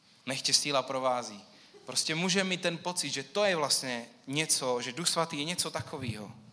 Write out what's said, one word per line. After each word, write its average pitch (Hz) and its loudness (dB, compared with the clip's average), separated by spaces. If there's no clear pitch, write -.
„Nech 131 -4
tě 143 0
síla 139 4
provází.“ 123 0
Prostě 123 0
můžeme 185 2
mít 180 0
ten 170 0
pocit, 170 -4
že 135 -2
to 208 0
je 190 4
vlastně 127 0
něco, 135 2
že 123 -4
Duch 165 -2
Svatý 160 0
je 143 -2
něco 165 -2
takového. 117 -8